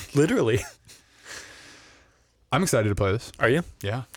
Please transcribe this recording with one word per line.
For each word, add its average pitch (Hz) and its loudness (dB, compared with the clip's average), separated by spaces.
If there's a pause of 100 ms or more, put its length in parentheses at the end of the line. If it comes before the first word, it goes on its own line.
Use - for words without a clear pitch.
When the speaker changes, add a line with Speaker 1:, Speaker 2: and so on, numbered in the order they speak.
Speaker 1:
<laughs> - -12
literally. 147 2 (1900)
Speaker 2:
I'm 151 2
excited 135 2
to 101 0
play 98 2
this. - -6
Speaker 1:
Are 113 2
you? 156 2 (180)
Speaker 2:
Yeah. 113 -6 (140)